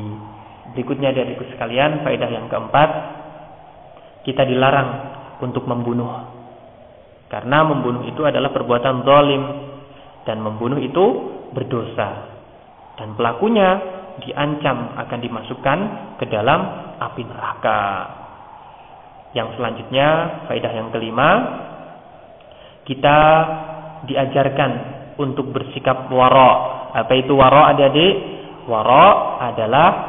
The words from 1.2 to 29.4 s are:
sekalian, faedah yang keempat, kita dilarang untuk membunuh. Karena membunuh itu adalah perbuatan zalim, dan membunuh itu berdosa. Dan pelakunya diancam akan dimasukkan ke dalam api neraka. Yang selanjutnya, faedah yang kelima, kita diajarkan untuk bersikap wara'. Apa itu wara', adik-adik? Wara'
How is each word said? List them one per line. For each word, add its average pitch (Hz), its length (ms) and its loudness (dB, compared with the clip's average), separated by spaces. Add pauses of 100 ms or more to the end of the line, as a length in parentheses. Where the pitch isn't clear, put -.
sekalian, 131 480 -2
faedah 123 320 -2
yang 113 160 -8
keempat, 135 420 2 (1300)
kita 135 240 -2
dilarang 131 400 2 (560)
untuk 131 240 -6
membunuh. 120 720 -6 (920)
Karena 120 320 0
membunuh 123 480 -2
itu 151 160 -2
adalah 135 240 0
perbuatan 123 560 0
zalim, 139 360 6 (840)
dan 110 160 -4
membunuh 117 400 -2
itu 156 220 2 (500)
berdosa. 107 720 -6 (720)
Dan 107 160 -12
pelakunya 185 640 2 (400)
diancam 139 800 -4
akan 117 240 -8
dimasukkan 120 560 -4 (400)
ke - 80 -6
dalam 117 340 0 (380)
api 120 240 -8
neraka. 107 600 -4 (1500)
Yang 110 280 -6
selanjutnya, 123 500 0 (420)
faedah 117 240 -4
yang 113 160 -8
kelima, 113 380 0 (1500)
kita 143 360 4 (920)
diajarkan 135 600 0 (520)
untuk 131 320 -4
bersikap 127 560 -4
wara'. 127 880 4
Apa 123 160 0
itu 131 240 2
wara', 139 320 8
adik-adik? 143 440 4 (520)
Wara' 120 720 6 (160)